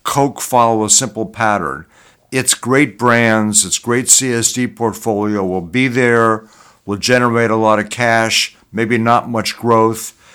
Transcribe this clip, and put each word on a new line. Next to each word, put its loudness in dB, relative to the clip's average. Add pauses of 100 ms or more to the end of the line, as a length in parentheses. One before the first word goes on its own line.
Coke -2
follow 0
a -2
simple -2
pattern. -4 (440)
Its -2
great 0
brands, 2
its -4
great -2
C 0
S -2
D -4
portfolio -4
will -2
be 0
there, 2 (380)
will -6
generate 2
a 0
lot 2
of -4
cash, 0 (160)
maybe -2
not 2
much -4
growth, 0 (180)